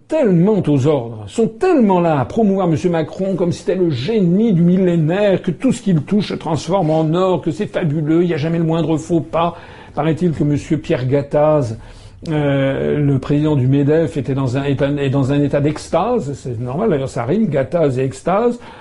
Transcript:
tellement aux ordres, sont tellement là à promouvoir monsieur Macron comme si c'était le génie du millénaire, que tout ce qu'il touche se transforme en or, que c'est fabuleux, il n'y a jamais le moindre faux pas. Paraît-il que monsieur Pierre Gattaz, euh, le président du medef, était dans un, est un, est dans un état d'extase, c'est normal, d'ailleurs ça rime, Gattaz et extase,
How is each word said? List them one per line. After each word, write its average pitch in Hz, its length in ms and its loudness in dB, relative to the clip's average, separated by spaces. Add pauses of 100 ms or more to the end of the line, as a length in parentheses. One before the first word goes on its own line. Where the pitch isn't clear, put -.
tellement 202 580 4
aux 143 220 2
ordres, 117 400 -2
sont 226 180 0
tellement 226 540 2
là 160 180 2
à 131 60 0
promouvoir 196 420 0
monsieur 165 240 0
Macron 175 460 -2
comme 165 160 0
si - 80 -6
c'était 185 160 -2
le 180 140 2
génie 190 640 2
du 170 100 4
millénaire, 180 760 2
que 185 120 -4
tout 247 180 0
ce - 100 -2
qu'il 165 220 0
touche 202 280 0
se - 40 -4
transforme 160 560 -2
en 156 240 2
or, 185 260 2
que 165 120 -4
c'est 208 160 -4
fabuleux, 160 560 0
il - 20 0
n'y 170 80 0
a - 20 -2
jamais 165 220 -2
le 170 60 0
moindre 160 320 0
faux 165 240 0
pas. 165 360 -2 (380)
Paraît-il 160 380 0
que 143 100 -2
monsieur 147 360 0
Pierre 143 280 -2
Gattaz, 143 720 2 (520)
euh, 143 720 0
le 143 220 2
président 151 340 0
du 127 140 2
medef, 143 480 2
était 139 180 -2
dans 131 220 -2
un, 139 80 -4
est 139 180 0
un, 143 140 0
est 139 140 0
dans 135 220 0
un 143 80 2
état 143 200 0
d'extase, 160 720 -2
c'est 123 260 -8
normal, 135 320 -2
d'ailleurs 135 180 0
ça 123 160 -6
rime, 202 220 0
Gattaz 143 540 0
et - 20 0
extase, 208 560 -2 (220)